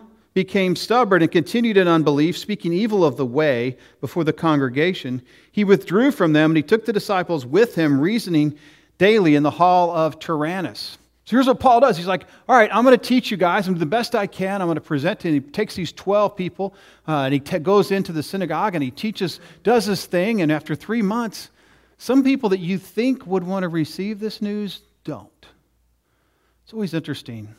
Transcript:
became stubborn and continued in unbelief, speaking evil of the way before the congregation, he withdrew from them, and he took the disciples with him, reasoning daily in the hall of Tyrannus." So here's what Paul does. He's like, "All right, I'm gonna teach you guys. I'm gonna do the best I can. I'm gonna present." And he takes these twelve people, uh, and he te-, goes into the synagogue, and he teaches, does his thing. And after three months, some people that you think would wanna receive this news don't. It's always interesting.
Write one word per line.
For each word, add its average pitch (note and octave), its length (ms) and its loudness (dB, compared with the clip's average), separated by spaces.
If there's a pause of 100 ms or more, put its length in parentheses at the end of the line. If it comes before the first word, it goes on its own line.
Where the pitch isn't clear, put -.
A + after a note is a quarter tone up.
(340)
became F#3 420 0
stubborn G#3 460 2
and D#3+ 100 2
continued A3+ 440 0
in F#3 120 6
unbelief, D#3+ 500 2
speaking F#3 340 -6
evil G3+ 320 0
of C3+ 140 0
the C#3 80 -2
way B2+ 500 -2 (240)
before D#3+ 240 -6
the D3+ 80 0
congregation, C#3+ 880 -2 (300)
he G#3 140 -2
withdrew G3 460 4
from F3+ 200 0
them, D#3 200 4
and D#3+ 60 2
he D3 60 2
took A3 220 0
the A3+ 80 -2
disciples F3 520 -2
with F#3+ 300 2
him, D3 240 2
reasoning D3+ 560 0 (420)
daily F#3 380 4
in D3 80 4
the D3 80 2
hall F3 400 4
of D#3+ 280 -2
Tyrannus." D#3+ 760 -8 (280)
So G#3+ 100 -2
here's B3 120 4
what B3+ 120 2
Paul B3 200 4
does. B3 180 4
He's E3+ 100 -8
like, - 180 -4 (220)
"All B3+ 80 4
right, G#3+ 160 6
I'm G#3+ 120 2
gonna B3+ 140 8
teach A#3+ 340 0
you G3+ 60 -4
guys. F3+ 300 0
I'm F#3+ 60 0
gonna E3 60 -2
do D#3+ 60 0
the F#3 120 -2
best A#3 180 -4
I G3+ 120 -2
can. F#3+ 340 -6
I'm F3 60 -2
gonna D#3 140 -4
present." E3 440 -4
And E3 80 0
he C#3+ 60 0
takes - 360 -6
these F3 160 -8
twelve G3+ 440 -2
people, F#3 380 -8 (340)
uh, D3 160 -2
and C3+ 100 0
he C#3+ 60 0
te-, E3+ 200 -6
goes G3 320 2
into G3 200 -2
the D3+ 120 -6
synagogue, F3+ 520 -6
and D3 80 -2
he B2+ 80 -4
teaches, G3 480 -6 (240)
does A3 220 2
his G3 200 -4
thing. G3 360 -2
And D3+ 100 2
after D3+ 240 -4
three A3+ 260 -4
months, A3 480 -4 (480)
some C4 260 2
people C4 260 0
that F#3+ 100 0
you F3+ 180 -4
think - 480 -4
would F3+ 180 -2
wanna F#3 240 -4
receive F3 520 -4
this G#3+ 220 -10
news G#3 400 -8 (220)
don't. - 440 -16 (1160)
It's - 100 -20
always G3+ 200 -6
interesting. B2 640 -10